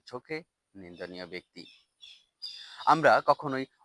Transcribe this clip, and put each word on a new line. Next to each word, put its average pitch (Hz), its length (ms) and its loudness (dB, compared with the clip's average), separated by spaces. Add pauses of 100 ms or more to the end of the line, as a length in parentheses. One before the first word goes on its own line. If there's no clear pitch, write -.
চোখে 123 280 -10 (380)
নিন্দনীয় 90 580 -14
ব্যক্তি। 87 300 -14 (1300)
আমরা 156 180 6 (180)
কখনোই 135 360 -2 (200)